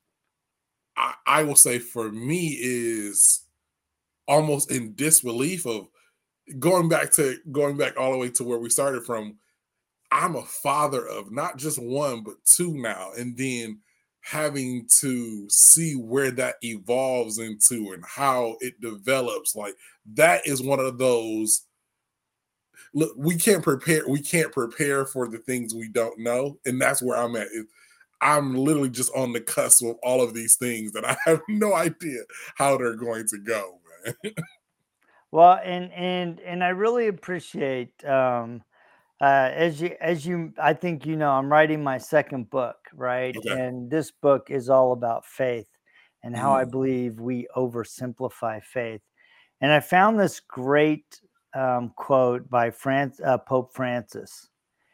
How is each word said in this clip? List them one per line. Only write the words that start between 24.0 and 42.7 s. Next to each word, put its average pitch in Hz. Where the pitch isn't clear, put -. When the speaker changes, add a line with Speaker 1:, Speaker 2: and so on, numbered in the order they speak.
Speaker 1:
we 139
can't 156
prepare 139
for 123
the 113
things 120
we 113
don't 113
know. 123
And 127
that's 131
where 120
I'm 120
at. 107
It, 110
I'm 139
literally 139
just 120
on 127
the 117
cusp 120
of 117
all 127
of 113
these 113
things 113
that 110
I 127
<laughs> -
have 160
no 208
idea 165
how 139
they're 120
going 113
to 107
go, 101
man. 214
<laughs> 170
Speaker 2:
Well, 175
and, 180
and, 180
and 180
I 180
really 226
appreciate, 151
um, 123
uh, 139
as 156
you, 175
as 160
you, 170
I 156
think, 160
you 156
know, 151
I'm 135
writing 151
my 131
second 139
book, 123